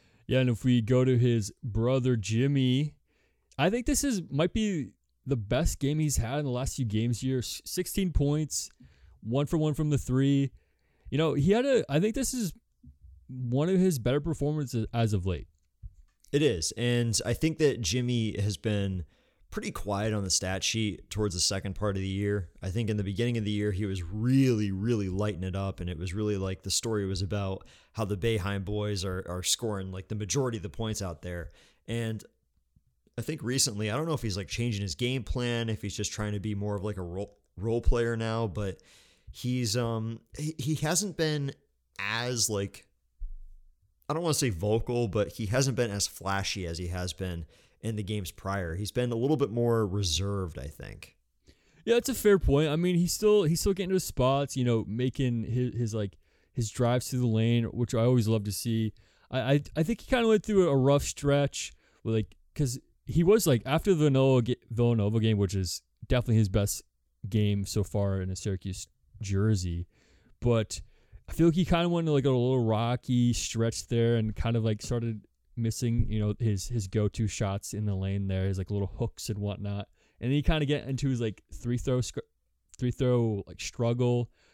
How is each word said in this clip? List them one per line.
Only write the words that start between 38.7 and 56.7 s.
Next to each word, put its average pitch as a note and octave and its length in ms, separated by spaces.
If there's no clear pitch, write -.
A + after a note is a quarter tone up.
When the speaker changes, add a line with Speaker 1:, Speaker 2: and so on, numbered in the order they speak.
Speaker 2:
he's, B2 460
um, A2+ 460
he, D3+ 200
he D3+ 180
hasn't E3+ 420
been D3+ 340
as, A2+ 500
like, G2+ 380
I C#3+ 60
don't E3 100
wanna D#3+ 100
say C3+ 160
vocal, A2+ 600
but G#2 240
he A2+ 140
hasn't B2+ 280
been A#2 160
as G2+ 160
flashy G2 580
as E2 120
he F2+ 100
has F2+ 240
been F2 340
in A2 140
the G#2+ 80
games G2+ 260
prior. F#2+ 460
He's G#2 160
been A#2+ 200
a A#2 40
little C3+ 220
bit C3+ 120
more A#2 380
reserved, F#2+ 720
I C#2 80
think. - 480
Speaker 1:
Yeah, A3+ 100
that's A#3+ 140
a C4 40
fair G#3 240
point. D3 320
I D3 60
mean, F3 200
he's E3+ 180
still, G#3 300
he's E3 160
still G3+ 140
getting F#3 160
to F#3+ 60
his F3+ 80
spots, C3+ 520
you C3 80
know, A#2 240
making A#2+ 580
his, B2 280
his, A#2 220
like, G#2 220
his A#2 160
drives A#2+ 400